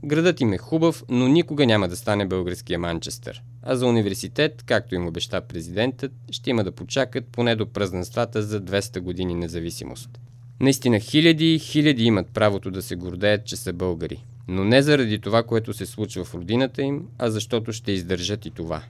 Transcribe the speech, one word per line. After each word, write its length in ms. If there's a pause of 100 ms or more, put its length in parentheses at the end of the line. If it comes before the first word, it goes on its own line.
Градът 360
им 120
е 60
хубав, 500
но 200
никога 380
няма 220
да 80
стане 300
българския 520
Манчестър. 640 (200)
А 140
за 100
университет, 800
както 280
им 120
обеща 340
президентът, 720 (180)
ще 200
има 140
да 80
почакат 600
поне 240
до 100
празненствата 760
за 180
двеста 400
години 340
независимост. 760 (500)
Наистина 400
хиляди 540
и 40
хиляди 460
имат 300
правото 360
да 120
се 140
гордеят, 480
че 120
са 160
българи. 520 (280)
Но 120
не 180
заради 360
това, 240
което 300
се 140
случва 380
в 100
родината 480
им, 260 (100)
а 120
защото 420
ще 200
издържат 540
и 40
това. 400